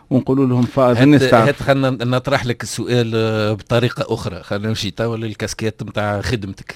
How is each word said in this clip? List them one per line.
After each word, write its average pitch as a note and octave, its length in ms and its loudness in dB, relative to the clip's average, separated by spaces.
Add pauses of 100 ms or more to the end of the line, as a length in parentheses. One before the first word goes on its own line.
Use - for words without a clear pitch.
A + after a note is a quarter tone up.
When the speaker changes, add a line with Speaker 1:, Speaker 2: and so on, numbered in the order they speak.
Speaker 1:
ونقولوا C3 380 2
لهم B2 140 2
فائض. B2 360 2
Speaker 2:
هات، B2 60 4
Speaker 1:
الناس C#3+ 180 8
تعرف. B2 260 6
Speaker 2:
هات، C#3+ 80 2
خلنا C3+ 340 0
نطرح B2+ 560 -2
لك A#2+ 180 -4
السؤال، A#2 520 -2
آه، A2 380 0
بطريقة A#2 600 -2
أخرى. F2+ 300 -8
خلنا G#2 240 -4
نمشي G#2+ 240 -4
توا A#2 260 -4
للكاسكيت A2 680 -6
متاع G#2 380 -4
خدمتك G2 540 -6